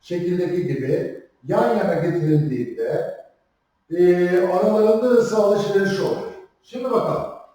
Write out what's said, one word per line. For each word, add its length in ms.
Şekildeki 640
gibi 560
yan 300
yana 160
getirildiğinde, 1200
e, 380
aralarında 600
ısı 300
alışverişi 640
oluyor. 300
Şimdi 280
bakalım. 400